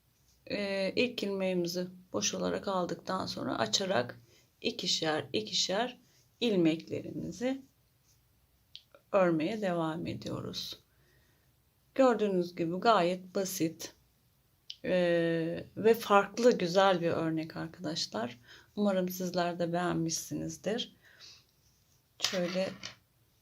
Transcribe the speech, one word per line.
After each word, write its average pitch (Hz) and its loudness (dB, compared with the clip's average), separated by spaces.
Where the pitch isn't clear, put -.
e, 196 -2
ilk 240 0
ilmeğimizi 185 0
boş - -2
olarak 180 -2
aldıktan 185 -2
sonra - -4
açarak 185 0
ikişer 156 0
ikişer 214 -2
ilmeklerimizi 175 0
örmeye 185 4
devam 170 -2
ediyoruz. - -8
Gördüğünüz 208 2
gibi 170 -2
gayet 180 2
basit. 175 -4
Ee, 170 0
ve 214 6
farklı, 214 4
güzel 180 4
bir 165 2
örnek 160 -2
arkadaşlar. 170 -6
Umarım 190 2
sizler 180 -2
de 170 -2
beğenmişsinizdir. 165 -4
Şöyle 185 -2